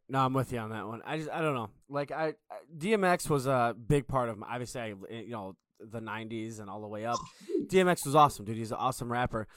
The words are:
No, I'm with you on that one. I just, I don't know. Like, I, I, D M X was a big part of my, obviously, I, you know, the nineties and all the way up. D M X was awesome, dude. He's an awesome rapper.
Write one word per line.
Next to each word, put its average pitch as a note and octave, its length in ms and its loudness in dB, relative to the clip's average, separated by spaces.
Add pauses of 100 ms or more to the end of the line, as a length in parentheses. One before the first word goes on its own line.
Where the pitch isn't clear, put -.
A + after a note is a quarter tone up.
No, C3+ 160 4
I'm C3 80 2
with C3 180 0
you A#2+ 60 -4
on A2 140 -4
that G#2 160 -6
one. A2+ 180 -8
I D3 120 -4
just, D3+ 120 -6
I C#3 100 -4
don't D#3 140 2
know. A2+ 160 -2 (180)
Like, C#3+ 240 -4
I, D#3 180 0 (200)
I, - 60 -12 (200)
D F3 180 2
M G3+ 100 4
X F3+ 260 4
was C#3 160 4
a A#2+ 300 4 (120)
big C#3+ 200 4
part B2+ 220 0
of G#2 100 -6
my, - 80 -12
obviously, B2 340 -6
I, A2+ 60 -4 (240)
you A2 180 -10
know, G2 260 -8 (240)
the A2+ 220 -10
nineties A2 560 -6
and G#2 100 -12
all G2+ 140 -10
the G#2+ 60 -8
way G#2+ 180 -6
up. A#2 140 0 (480)
D F#3 120 6
M F3+ 80 6
X F3 160 2
was C#3 120 0
awesome, D3 280 8
dude. A2 140 -4
He's A2 140 -6
an - 80 -4
awesome A#2+ 320 -2
rapper. A#2+ 460 -2